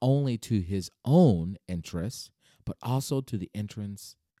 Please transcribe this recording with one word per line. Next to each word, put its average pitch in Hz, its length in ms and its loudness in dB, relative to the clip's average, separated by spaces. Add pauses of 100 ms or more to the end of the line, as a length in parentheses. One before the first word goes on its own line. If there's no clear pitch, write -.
only 131 380 2
to 107 220 0
his 90 300 -2 (140)
own 113 540 6 (100)
interests, 90 640 -6 (340)
but - 180 -8
also 131 380 -2
to 120 180 -6
the 90 160 -8
entrance, 101 640 -10 (240)